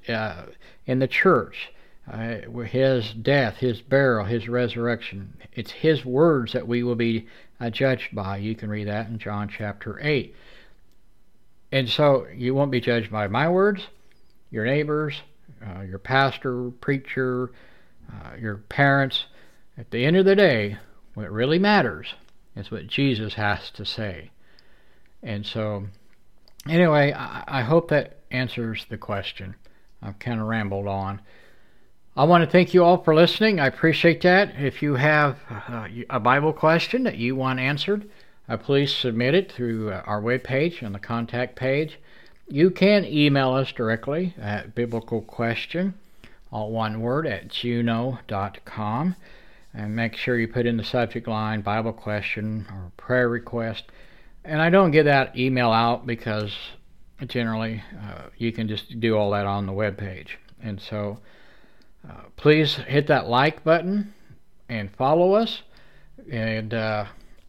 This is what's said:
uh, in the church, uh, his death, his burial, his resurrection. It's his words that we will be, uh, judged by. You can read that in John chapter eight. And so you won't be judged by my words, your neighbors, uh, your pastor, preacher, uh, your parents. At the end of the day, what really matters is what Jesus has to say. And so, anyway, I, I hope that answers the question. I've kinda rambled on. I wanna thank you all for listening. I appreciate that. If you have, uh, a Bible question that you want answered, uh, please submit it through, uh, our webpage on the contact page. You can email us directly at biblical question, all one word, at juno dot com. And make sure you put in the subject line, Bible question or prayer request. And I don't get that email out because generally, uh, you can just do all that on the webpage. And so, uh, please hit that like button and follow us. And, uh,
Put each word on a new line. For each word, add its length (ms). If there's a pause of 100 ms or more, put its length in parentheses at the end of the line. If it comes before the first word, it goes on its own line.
uh, 340 (420)
in 140
the 80
church, 600 (420)
uh, 260 (260)
his 500
death, 440
his 240
burial, 440
his 240
resurrection. 840 (200)
It's 180
his 320
words 500
that 140
we 160
will 120
be, 320 (320)
uh, 100
judged 440
by. 240
You 180
can 140
read 180
that 200
in 100
John 300
chapter 540
eight. 340 (1400)
And 180
so 460
you 180
won't 180
be 100
judged 300
by 160
my 200
words, 400 (640)
your 140
neighbors, 560 (440)
uh, 160
your 180
pastor, 720 (100)
preacher, 680 (600)
uh, 280
your 180
parents. 680 (520)
At 140
the 140
end 100
of 100
the 100
day, 420 (380)
what 140
really 300
matters 540 (420)
is 160
what 160
Jesus 460
has 380
to 140
say. 460 (880)
And 240
so, 420 (840)
anyway, 440
I, 340
I 160
hope 260
that 300 (120)
answers 560
the 100
question. 580 (460)
I've 180
kinda 240
rambled 440
on. 320 (960)
I 80
wanna 240
thank 260
you 120
all 180
for 120
listening. 440
I 80
appreciate 540
that. 340
If 260
you 140
have, 440 (100)
uh, 380 (220)
a 100
Bible 340
question 500
that 140
you 180
want 240
answered, 480 (400)
uh, 80
please 400
submit 380
it 180
through, 380
uh, 160
our 160
webpage 640
on 100
the 60
contact 560
page. 420 (500)
You 220
can 340
email 480
us 220
directly 640
at 360
biblical 460
question, 760 (560)
all 200
one 300
word, 260
at 220
juno 800
dot 360
com. 520 (600)
And 160
make 220
sure 240
you 80
put 180
in 120
the 80
subject 420
line, 320
Bible 320
question 800
or 260
prayer 320
request. 560 (640)
And 160
I 80
don't 220
get 120
that 340
email 320
out 380
because 480 (720)
generally, 560 (180)
uh, 260 (100)
you 160
can 160
just 320
do 160
all 140
that 140
on 200
the 80
webpage. 640 (260)
And 160
so, 400 (880)
uh, 140 (160)
please 380
hit 320
that 200
like 380
button 480 (560)
and 260
follow 380
us. 300 (680)
And, 420
uh, 320 (440)